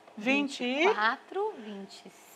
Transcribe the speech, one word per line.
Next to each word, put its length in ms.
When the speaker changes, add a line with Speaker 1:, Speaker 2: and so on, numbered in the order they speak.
Speaker 1:
Vinte. 480
Speaker 2:
Vinte 240
e 60
quatro, 640
vinte 480
e 40